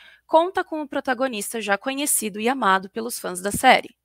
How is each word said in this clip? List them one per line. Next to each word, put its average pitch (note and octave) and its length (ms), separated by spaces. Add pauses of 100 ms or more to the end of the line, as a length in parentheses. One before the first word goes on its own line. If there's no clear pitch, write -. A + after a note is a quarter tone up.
(280)
conta F4 360
com D#4 180
o C#4+ 60
protagonista A#3+ 720
já G3+ 160
conhecido C4+ 640
e A3 100
amado G3+ 400
pelos A#3 280
fãs F3+ 240
da G3+ 100
série, - 520